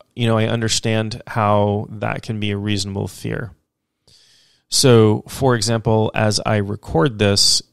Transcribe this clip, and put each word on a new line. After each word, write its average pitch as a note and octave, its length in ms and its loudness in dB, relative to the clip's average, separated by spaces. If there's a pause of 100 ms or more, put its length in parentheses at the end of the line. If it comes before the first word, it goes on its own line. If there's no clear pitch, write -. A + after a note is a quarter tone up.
(140)
you A#2+ 120 -2
know, A2+ 120 2
I A2 80 2
understand A2 800 -2
how G#2 640 2
that A2 320 -6
can G#2+ 160 -6
be G#2 140 -4
a G2+ 40 -4
reasonable G2+ 520 -4
fear. A2 440 -10 (1160)
So, A2+ 600 4
for C3 260 0
example, A2 600 0
as G#2+ 300 0
I A2 120 0
record G#2 600 -2
this, G2+ 440 2 (100)